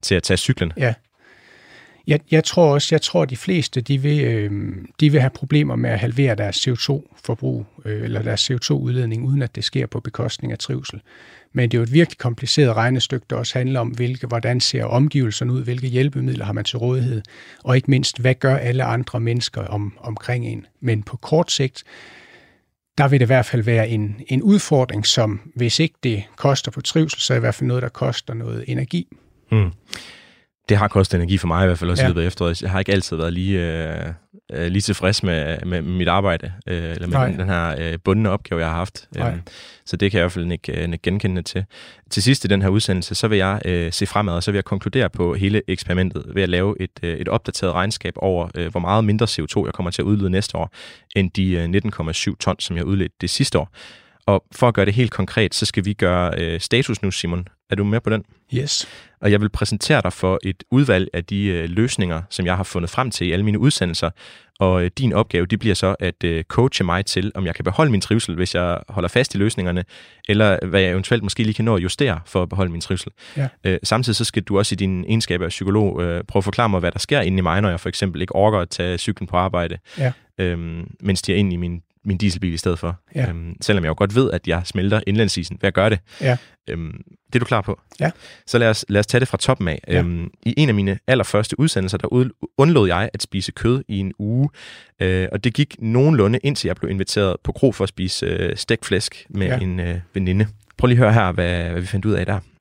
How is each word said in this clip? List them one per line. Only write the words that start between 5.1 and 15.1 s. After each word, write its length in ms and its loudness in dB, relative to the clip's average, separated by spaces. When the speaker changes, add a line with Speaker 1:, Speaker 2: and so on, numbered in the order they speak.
Speaker 2:
vil 80 6
have 100 4
problemer 460 0
med 140 0
at 100 0
halvere 360 2
deres 200 -4
C 120 -2
O 80 0
to 380 -4
forbrug, 420 -4
øh, 180 -6
eller 180 -4
deres 180 -4
C 120 -2
O 60 -2
to 220 -2
udledning, 460 -2
uden 160 0
at 140 -6
det 80 -8
sker 220 -4
på 140 -8
bekostning 540 -6
af 60 -10
trivsel. 420 -8
Men 160 2
det 80 0
er 20 4
jo 40 2
et 100 -4
virkelig 240 4
kompliceret 580 2
regnestykke, 540 0
der 60 -2
også 220 -4
handler 220 0
om, 80 -2
hvilke, 400 -4
hvordan 320 0
ser 260 0
omgivelserne 680 2